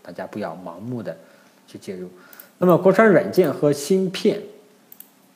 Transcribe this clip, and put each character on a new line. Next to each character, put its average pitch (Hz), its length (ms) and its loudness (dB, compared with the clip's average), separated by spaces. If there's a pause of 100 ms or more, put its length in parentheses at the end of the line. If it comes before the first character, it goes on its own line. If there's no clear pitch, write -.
大 90 80 -18
家 - 160 -12
不 - 100 -12
要 92 160 -8
盲 87 260 -16
目 120 220 -10
的 80 160 -10 (480)
去 - 140 -20
介 190 160 -14
入。 180 120 -12 (520)
那 180 80 2
么 170 100 6
国 185 160 4
产 220 160 4
软 147 220 4
件 165 200 2
和 147 220 0
芯 190 380 0
片 - 280 -2 (960)